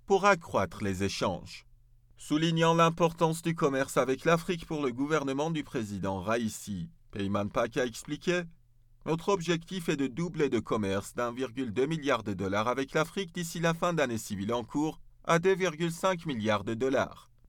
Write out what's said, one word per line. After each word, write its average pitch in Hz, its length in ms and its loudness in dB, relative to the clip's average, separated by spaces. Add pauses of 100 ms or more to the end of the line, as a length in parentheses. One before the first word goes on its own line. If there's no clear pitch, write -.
pour 196 180 4
accroître 127 600 2
les 95 180 0
échanges. - 640 -4 (560)
Soulignant 165 520 4
l'importance 165 680 4
du 165 140 0
commerce 135 420 0
avec 131 300 2
l'Afrique 170 400 2
pour 156 160 -4
le 131 100 2
gouvernement 139 580 0
du 156 140 -4
président 101 560 -4
Raisi, 101 680 -2 (220)
Peyman 101 360 -2
Paka 123 380 0
expliquait : « 156 580 -4 (640)
Notre 165 240 -2
objectif 175 580 0
est 160 80 2
de 139 100 0
doubler 151 440 -2
le 120 100 2
commerce 101 540 -2
d'un 120 180 -2
virgule 120 400 -6
deux 127 140 2
milliard 139 360 0
de 104 120 -4
dollars 101 340 0
avec 131 240 -2
l'Afrique 160 420 -2
d'ici 175 240 -6
la 165 140 2
fin 170 220 0
d'année 127 240 0
civile 101 340 -4
en 120 120 -2
cours 151 360 -2 (240)
à 165 140 4
deux 185 160 4
virgule 170 360 -2
cinq 170 360 -2
milliards 107 360 0
de 113 120 -4
dollars, 123 560 0 (180)